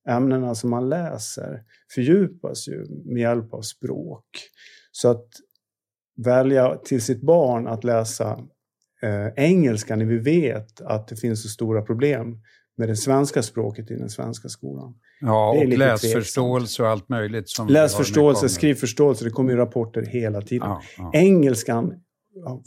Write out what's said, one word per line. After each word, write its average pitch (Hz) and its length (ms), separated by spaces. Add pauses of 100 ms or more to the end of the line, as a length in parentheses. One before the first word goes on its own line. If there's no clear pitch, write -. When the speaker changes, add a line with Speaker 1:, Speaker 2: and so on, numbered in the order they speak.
Speaker 1:
ämnena 127 460
som 120 140
man 123 200
läser 151 760 (320)
fördjupas 160 720
ju - 180 (200)
med 120 160
hjälp 117 320
av - 80
språk. - 640 (640)
Så - 160
att 117 200 (1000)
välja 131 500
till - 260
sitt 113 200
barn 131 460
att 113 160
läsa, 113 560 (640)
eh, 104 340
engelska 135 600
när 110 100
vi 117 120
vet 127 640
att 110 260
det - 80
finns 110 280
så 110 60
stora 110 320
problem 117 600 (360)
med 113 120
det 110 60
svenska 135 480
språket 110 480
i 120 40
den 123 140
svenska 113 400
skolan. 69 460 (260)
Speaker 2:
Ja, 110 320
Speaker 1:
Det 147 60
är 151 40
Speaker 2:
och 127 60
Speaker 1:
lite 127 100
Speaker 2:
läsförståelse 123 880
Speaker 1:
tveksamt. 117 180
Speaker 2:
och 110 60
allt 110 180
möjligt 110 400
som 110 180
vi 139 60
har 151 80
Speaker 1:
Läsförståelse, 143 640
Speaker 2:
med 127 80
Speaker 1:
skrivförståelse, 139 720
det 117 80
kommer 127 200
ju 120 60
rapporter 117 440
hela 110 400
tiden. 120 260
Speaker 2:
Ja, 95 140 (160)
ja. 92 160
Speaker 1:
Engelskan 147 800 (720)